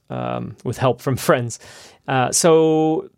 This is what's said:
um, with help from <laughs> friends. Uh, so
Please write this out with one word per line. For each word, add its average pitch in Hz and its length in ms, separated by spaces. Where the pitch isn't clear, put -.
um, 120 540
with 123 120
help 127 240
from 135 160
<laughs> - 120
friends. 120 300
Uh, 127 240
so 160 840